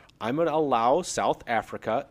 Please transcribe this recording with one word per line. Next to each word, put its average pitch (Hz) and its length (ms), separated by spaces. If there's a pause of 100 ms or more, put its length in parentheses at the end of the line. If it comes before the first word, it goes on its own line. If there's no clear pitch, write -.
(200)
I'm 117 160
gonna 160 160
allow 139 520
South 117 440
Africa 110 640